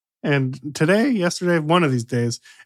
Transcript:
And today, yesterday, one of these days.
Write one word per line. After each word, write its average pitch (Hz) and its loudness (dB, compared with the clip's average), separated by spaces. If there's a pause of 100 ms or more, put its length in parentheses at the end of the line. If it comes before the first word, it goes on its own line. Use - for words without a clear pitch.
(220)
And 139 -2
today, 202 2
yesterday, 175 0
one 165 2
of 139 2
these 120 0
days. 120 -4 (260)